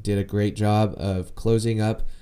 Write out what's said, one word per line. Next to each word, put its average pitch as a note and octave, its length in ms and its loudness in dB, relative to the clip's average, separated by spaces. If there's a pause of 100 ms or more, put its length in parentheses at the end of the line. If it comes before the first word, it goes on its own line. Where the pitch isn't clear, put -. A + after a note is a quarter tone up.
did G#2 160 0
a G2+ 60 0
great G#2 320 0
job G#2 420 2
of F#2+ 380 -4
closing A2+ 440 0
up A2 220 0 (200)